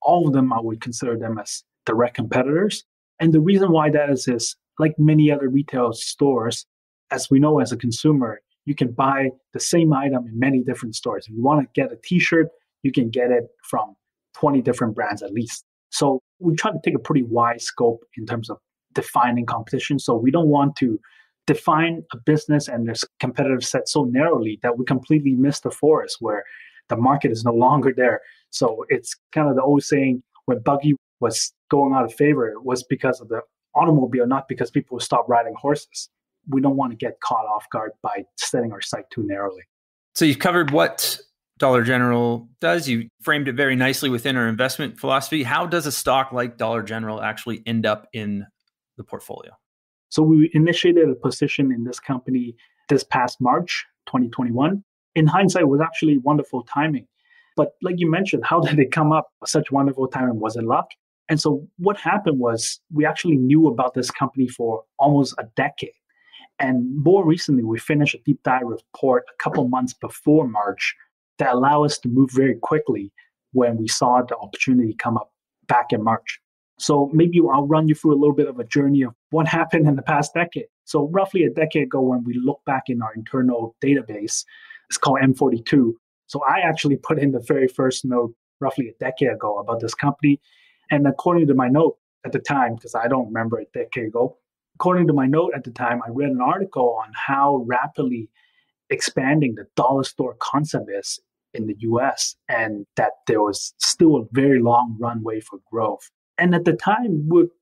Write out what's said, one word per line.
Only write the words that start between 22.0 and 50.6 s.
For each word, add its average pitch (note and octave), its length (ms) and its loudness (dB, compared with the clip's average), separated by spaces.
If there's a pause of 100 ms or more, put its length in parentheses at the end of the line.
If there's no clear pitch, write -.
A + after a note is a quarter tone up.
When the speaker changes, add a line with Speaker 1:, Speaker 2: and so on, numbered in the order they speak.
Speaker 1:
a - 40 -14
business D3 520 0
and A#2 180 -4
their A#2 60 -4
s-, - 120 -6 (140)
competitive C3 460 -2
set - 240 -4
so D3 160 0
narrowly B2 580 0
that A#2+ 160 -2
we B2 60 -4
completely C#3 500 2
miss C#3 260 2
the B2 100 -6
forest - 500 0
where G#2 240 -4 (440)
the A2+ 80 -2
market C3 360 2
is A2 120 -6
no A#2+ 80 2
longer B2+ 420 4
there. B2 260 2 (300)
So A2+ 380 -2
it's - 280 -4 (160)
kind D3+ 160 0
of B2+ 80 2
the C3 60 2
old C#3+ 200 4
saying, C3+ 400 0 (240)
"When A#2 160 -2
Buggy C#3+ 320 2 (240)
was - 340 -4 (160)
going C#3 240 2
out B2+ 120 2
of A#2 100 -8
favor, C#3+ 340 2
it A2 160 -12
was B2+ 200 -4
because B2+ 360 -2
of A2 80 -20
the A2+ 120 -6 (340)
automobile, B2+ 540 2
not C3+ 200 -2
because C3 220 -6
people B2 300 -4
stopped B2 280 -2
riding C#3 260 0
horses." - 540 -6 (400)
We C3+ 120 0
don't C#3 160 2
want B2+ 160 -2
to A2+ 40 -14
get A2+ 240 -10
caught A2+ 260 -4
off G#2+ 260 -6
guard A2 280 -6
by G2+ 240 -8 (140)
setting A#2 340 -4
our G2+ 80 -14
sight A2 300 -10
too A2+ 160 -8
narrowly. G2 360 -8 (520)
Speaker 2:
So E3 100 0
you've C#3+ 140 2
covered F3 320 0
what - 500 0 (380)
Dollar B2+ 260 2
General A#2+ 640 0 (140)
does. E3+ 260 0
You A#2 180 -2 (140)
framed D3 260 -2
it C3 80 -4
very C3 220 0
nicely C3 320 0
within B2+ 260 -2
our A#2 140 0
investment B2+ 500 -4
philosophy. C3+ 440 -2
How D3 240 -2
does E3 200 -2
a C3+ 60 -4
stock C3 400 0
like B2 240 -4
Dollar A2+ 260 -4
General A2 380 -8
actually A2 460 -8
end A2+ 180 -2
up G#2+ 300 -2
in G#2 320 -8 (500)
the - 80 -18
portfolio? - 480 -16 (560)
Speaker 1:
So - 140 0
we D#3 320 6
initiated E3+ 560 4